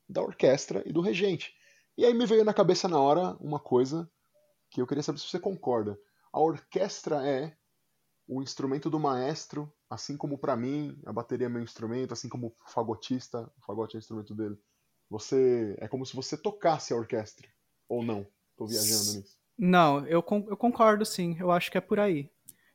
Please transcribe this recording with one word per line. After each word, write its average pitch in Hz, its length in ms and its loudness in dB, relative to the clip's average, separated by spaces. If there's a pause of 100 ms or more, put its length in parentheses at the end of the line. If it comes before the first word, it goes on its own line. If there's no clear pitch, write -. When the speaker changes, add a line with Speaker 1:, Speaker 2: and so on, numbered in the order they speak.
Speaker 1:
da - 120 -4
orquestra - 640 2
e - 80 -8
do 160 80 0
regente. 190 540 -2 (420)
E - 80 0
aí 240 100 8
me 233 120 2
veio 220 180 6
na 208 100 2
cabeça 185 340 4
na 160 100 4
hora 156 400 4
uma 147 220 -6
coisa 135 500 2 (600)
que - 120 -4
eu 123 40 -2
queria 147 160 -2
saber 151 160 -4
se - 100 -12
você 180 100 -4
concorda. 120 600 -2 (340)
A - 80 0
orquestra 160 880 -2
é 143 280 -2 (680)
o 131 160 -6
instrumento 139 460 -4
do 156 120 -2
maestro, 147 720 -2 (180)
assim 139 260 -10
como 143 220 -6
pra - 180 -2
mim, 143 480 -4
a - 80 -10
bateria 117 340 -4
é 117 40 -4
meu 120 120 -6
instrumento, 117 500 -6
assim 117 160 -10
como 120 200 -8
o - 220 -20
fagotista, 117 880 -4
o - 20 -20
fagote 107 360 -6
é - 20 -8
o - 20 -12
instrumento 107 340 -12
dele. 104 240 -6 (520)
Você, 120 680 2
é 110 100 -10
como 131 180 -6
se - 100 -12
você 135 200 -8
tocasse 170 560 -2
a 123 40 0
orquestra, 113 520 -6 (400)
ou 120 140 -4
não? 104 240 -4 (300)
Tô 110 100 -10
viajando 107 460 0
Speaker 2:
S-, - 0 -
Speaker 1:
nisso. 98 260 -12 (200)
Speaker 2:
não, 165 480 6
eu 165 160 2
con-, 208 260 -2
eu 202 80 -6
concordo 220 480 4
sim, 170 340 -2
eu 180 120 0
acho 175 200 2
que 196 80 0
é - 20 -2
por 202 200 0
aí. 165 300 0 (440)